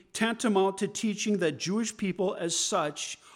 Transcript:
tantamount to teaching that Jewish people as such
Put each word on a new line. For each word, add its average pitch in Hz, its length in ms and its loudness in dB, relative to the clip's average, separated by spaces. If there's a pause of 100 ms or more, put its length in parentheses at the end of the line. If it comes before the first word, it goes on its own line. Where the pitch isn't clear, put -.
(140)
tantamount 208 640 2
to 202 100 0
teaching 208 500 -2
that 156 200 0
Jewish 214 380 -2
people 190 440 0
as 175 160 -2
such - 640 -2 (180)